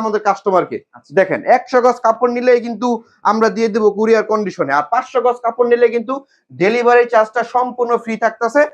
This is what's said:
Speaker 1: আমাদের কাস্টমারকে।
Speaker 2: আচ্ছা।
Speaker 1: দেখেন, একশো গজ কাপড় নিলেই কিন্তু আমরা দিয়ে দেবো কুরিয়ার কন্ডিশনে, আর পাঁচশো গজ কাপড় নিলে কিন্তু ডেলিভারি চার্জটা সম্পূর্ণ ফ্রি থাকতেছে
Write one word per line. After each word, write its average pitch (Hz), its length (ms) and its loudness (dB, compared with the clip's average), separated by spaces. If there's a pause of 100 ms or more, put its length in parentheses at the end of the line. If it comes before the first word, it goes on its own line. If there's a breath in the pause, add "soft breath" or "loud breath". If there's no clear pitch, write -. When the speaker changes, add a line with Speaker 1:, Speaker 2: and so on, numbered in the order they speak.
Speaker 1:
আমাদের 214 280 -2
কাস্টমারকে। 180 500 -2 (180)
Speaker 2:
আচ্ছা। - 220 -20
Speaker 1:
দেখেন, 165 220 0 (160)
একশো 254 280 0
গজ 247 200 2
কাপড় 226 320 0
নিলেই 247 300 2
কিন্তু 233 220 -6 (420 soft breath)
আমরা 220 260 2
দিয়ে 226 180 0
দেবো 214 140 2 (100)
কুরিয়ার 220 340 2
কন্ডিশনে, 180 460 -4
আর - 140 0
পাঁচশো 254 320 -2
গজ 247 200 0
কাপড় 233 280 0
নিলে 240 220 2
কিন্তু 233 200 -4 (380)
ডেলিভারি 233 600 2
চার্জটা 220 300 0 (120)
সম্পূর্ণ 247 380 -2 (120)
ফ্রি 226 100 -6 (100)
থাকতেছে 233 360 -2 (140)